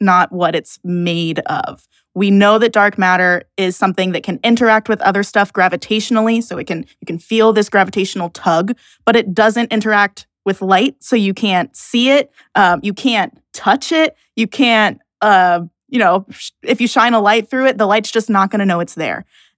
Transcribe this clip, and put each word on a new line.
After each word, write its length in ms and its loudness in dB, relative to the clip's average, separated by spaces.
not 300 2
what 240 -2
it's 300 -8
made 560 -4
of. 480 -8
We 160 0
know 280 6
that 140 2
dark 260 2
matter 440 0
is 200 -2
something 360 -2
that 100 -4
can 220 -6
interact 440 2
with 120 -2
other 240 0
stuff 280 -2
gravitationally, 920 0
so 140 -12
it 100 -10
can, 160 -8
you 60 -20
can 120 -8
feel 340 2
this 160 0
gravitational 600 -2
tug, 420 -2
but 120 4
it 180 -2
doesn't 380 0
interact 540 0
with 180 -4
light, 380 2
so 160 -2
you 180 0
can't 400 -2
see 360 -2
it, 200 0
um, 300 2
you 100 -4
can't 420 -2
touch 380 -2
it, 240 0
you 100 -2
can't, 540 0
uh, 380 4
you 100 -4
know, 320 2
sh-, 200 -16
if 180 -2
you 60 0
shine 280 0
a 60 2
light 300 0
through 160 -2
it, 120 0
the 80 0
light's 260 -2
just 180 -4
not 200 2
gonna 160 -2
know 120 0
it's 160 -8
there. 300 -8